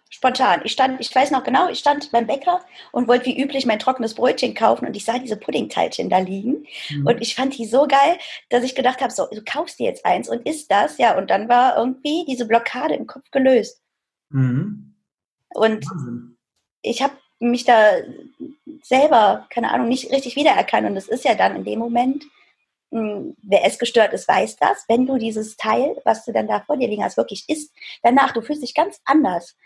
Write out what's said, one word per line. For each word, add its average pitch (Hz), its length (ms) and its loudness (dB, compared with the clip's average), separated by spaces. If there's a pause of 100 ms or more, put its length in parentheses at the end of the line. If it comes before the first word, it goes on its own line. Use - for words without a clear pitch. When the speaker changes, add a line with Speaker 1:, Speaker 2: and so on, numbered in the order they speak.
Speaker 1:
spontan. 247 540 2
Ich - 80 -6
stand, 262 300 0
ich - 120 -10
weiß 285 200 2
noch 262 100 0
genau, 311 260 2
ich - 120 -6
stand 285 320 0
beim 233 160 2
Bäcker 339 320 -2 (320)
und 247 160 0
wollte 247 180 4
wie 254 160 -2
üblich 269 240 -4
mein 214 140 0
trockenes 247 340 -2
Brötchen 247 400 0
kaufen 226 320 2
und 202 100 -8
ich 202 80 -12
sah 233 140 -2
diese 240 180 -8
Puddingteilchen - 720 -4
da 185 100 2
liegen 196 460 -4 (260)
Speaker 2:
Mhm. 147 140 -4
Speaker 1:
und - 160 2
ich - 140 -6
fand 269 240 -4
die 233 80 -8
so 262 220 4
geil, 285 300 4 (320)
dass 240 120 2
ich 254 140 -4
gedacht 254 240 0
habe, 262 120 -2
so, 185 160 -2
du 214 140 -14
kaufst - 380 -8
dir 220 80 0
jetzt - 180 -6
eins 180 220 0
und 240 180 -6
isst - 240 -6
das, 208 280 2
ja, 226 200 4
und 190 120 -2
dann 202 180 0
war 247 280 4
irgendwie 294 520 -2
diese 247 180 -4
Blockade 247 480 0
im - 140 -6
Kopf - 240 -20
gelöst. 262 500 2 (480)
Speaker 2:
Mhm. 139 640 -2 (540)
Speaker 1:
Und 214 420 0
Speaker 2:
Wahnsinn. 123 460 -10 (460)
Speaker 1:
ich 240 200 -4
hab 269 80 0 (300)
mich 240 240 0
da 214 300 6 (880)
selber, 247 680 4
keine - 220 -4
Ahnung, 240 160 0
nicht 262 240 -4
richtig 269 240 -2
wiedererkannt 214 520 2
und 202 80 -4
es 196 120 -8
ist 262 160 -4
ja 247 100 2
dann 196 220 0
in 185 80 -8
dem 214 160 -4
Moment, 240 440 -2 (680)
mh, 214 400 -6 (100)
wer 202 240 4
essgestört - 460 2
ist, - 160 -4
weiß 208 280 2
das, - 300 0
wenn 247 200 2
du 262 120 0
dieses 214 380 -6
Teil, 233 480 0
was 220 200 0
du 226 80 -8
dann 220 140 0
da 208 140 -2
vor 285 160 -4
dir 254 100 0
liegen 208 160 -4
hast, - 140 -4
wirklich 220 320 -4
isst, 302 240 -6 (320)
danach, 262 260 4
du 226 120 -4
fühlst 302 200 -6
dich - 120 -10
ganz 359 300 -2
anders. 202 600 0